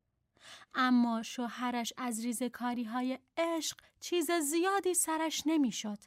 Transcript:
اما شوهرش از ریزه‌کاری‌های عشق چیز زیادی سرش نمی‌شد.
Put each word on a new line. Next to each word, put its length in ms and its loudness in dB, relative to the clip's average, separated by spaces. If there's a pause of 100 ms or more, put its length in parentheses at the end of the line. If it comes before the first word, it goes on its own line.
(720)
اما 500 4
شوهرش 720 -4
از 280 -4
ریزه‌کاری‌های 960 -2 (180)
عشق 420 -2 (200)
چیز 320 0
زیادی 600 2
سرش 520 0
نمی‌شد. 600 0